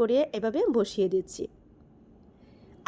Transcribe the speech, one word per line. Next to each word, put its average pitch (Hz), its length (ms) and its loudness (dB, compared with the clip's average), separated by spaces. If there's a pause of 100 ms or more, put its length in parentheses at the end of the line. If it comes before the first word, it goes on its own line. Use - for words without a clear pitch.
করে 233 160 2 (220)
এভাবে 220 220 -2 (160)
বসিয়ে 196 380 0
দিচ্ছি। - 300 -4 (1400)